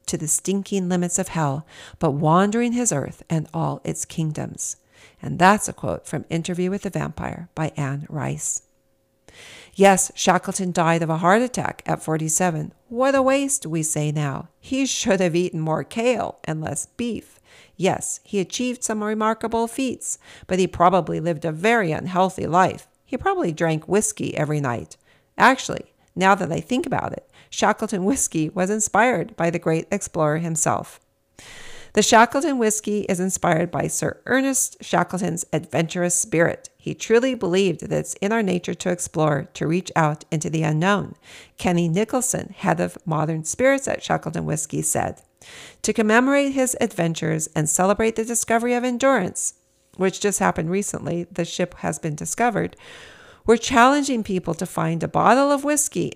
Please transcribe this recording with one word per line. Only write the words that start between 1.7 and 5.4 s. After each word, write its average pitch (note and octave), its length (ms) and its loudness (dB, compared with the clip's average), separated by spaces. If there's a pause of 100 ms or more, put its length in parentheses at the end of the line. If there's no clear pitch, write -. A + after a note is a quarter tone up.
but D3+ 140 0
wandering G3 600 2
his A#3+ 180 0
earth - 380 -4
and D#3+ 240 -2
all D3+ 320 -4
its - 220 -6
kingdoms. D3+ 680 -6 (440)
And E3+ 180 -6
that's G3 300 6